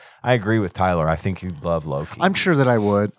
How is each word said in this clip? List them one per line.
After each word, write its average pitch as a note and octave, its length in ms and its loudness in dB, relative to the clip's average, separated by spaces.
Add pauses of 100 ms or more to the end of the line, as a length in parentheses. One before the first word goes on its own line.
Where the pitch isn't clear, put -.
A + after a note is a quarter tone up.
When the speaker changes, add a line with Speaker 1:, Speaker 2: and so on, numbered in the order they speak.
(240)
Speaker 1:
I B2 100 2
agree A2+ 260 2
with F#2+ 140 -2
Tyler. F2+ 360 0
I D#2+ 80 0
think F#2 260 -6
you'd E2 220 -10
love E2 200 -2
Loki. D2+ 360 -8
Speaker 2:
I'm F#3+ 120 2
sure F#3 220 0
that C#3 120 4
I A#2+ 100 4
would. G#2 420 2